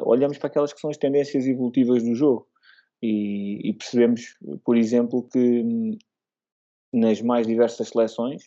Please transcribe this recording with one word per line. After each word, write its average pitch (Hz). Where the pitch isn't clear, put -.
olhamos 139
para -
aquelas 143
que -
são 156
as 147
tendências 139
evolutivas 123
do 117
jogo 131
e, 104
e -
percebemos, 120
por 120
exemplo, 120
que, 123
hum, 113
nas 113
mais 120
diversas 113
seleções, 117